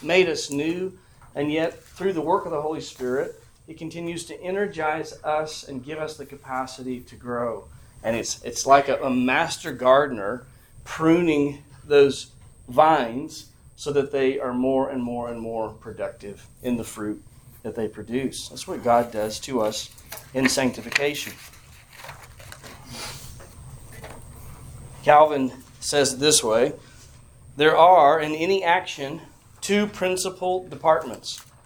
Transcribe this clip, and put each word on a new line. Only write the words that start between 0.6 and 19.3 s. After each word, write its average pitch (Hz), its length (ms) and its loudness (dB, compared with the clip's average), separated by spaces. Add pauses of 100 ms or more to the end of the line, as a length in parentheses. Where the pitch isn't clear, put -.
And 147 160 -2
yet, 160 320 -2
through 190 300 -4
the 170 80 -2
work 170 240 0
of 175 80 -8
the 147 80 -4
Holy 151 220 -6
Spirit, 127 600 -6 (240)
he 160 60 -18
continues 170 540 -10
to 156 160 -14
energize 160 720 -4 (100)
us 156 420 -4
and 135 160 -12
give 147 160 -10
us 156 200 -10
the 143 80 -14
capacity 131 720 -10
to 113 160 -20
grow. 120 520 -6 (360)
And 110 100 0
it's, - 300 -6
it's 120 220 -8
like 139 220 6
a, 135 100 0
a 135 120 -2
master 135 640 0
gardener 127 720 2 (400)
pruning 160 800 2 (220)
those 143 460 4 (360)
vines 139 800 2 (300)
so 147 160 -6
that 139 200 0
they 135 260 2
are 127 140 -4
more 131 380 0
and 131 120 -4
more 120 280 -6
and 117 100 -8
more 113 300 -6
productive 101 760 -12 (160)
in 123 140 -2
the 113 80 -6
fruit 107 380 -8 (400)
that 107 120 -10
they 110 140 -4
produce. 110 600 -6
That's - 180 -14
what 139 160 -10
God 120 260 4
does 107 300 -4